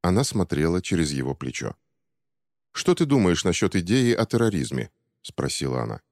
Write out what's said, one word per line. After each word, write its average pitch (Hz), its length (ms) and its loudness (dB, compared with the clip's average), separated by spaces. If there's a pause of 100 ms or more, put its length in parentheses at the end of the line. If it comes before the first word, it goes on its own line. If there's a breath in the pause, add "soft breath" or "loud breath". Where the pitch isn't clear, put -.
Она 92 200 2
смотрела 85 580 0
через 82 300 0
его 67 240 -4
плечо. 64 400 -8 (1000)
«Что - 200 2
ты 170 120 0
думаешь 107 380 4
насчёт 95 320 0
идеи 117 360 2
о 113 140 0
терроризме?» — 92 640 -2 (320)
спросила 65 600 -4
она. 55 180 -8 (120)